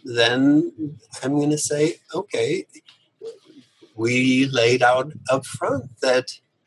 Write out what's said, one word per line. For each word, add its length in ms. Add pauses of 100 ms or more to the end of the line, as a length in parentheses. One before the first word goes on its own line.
then 960 (260)
I'm 160
gonna 180
say, 420 (140)
"Okay, 520 (1300)
we 500
laid 360
out 320 (160)
up 160
front 560
that 380 (280)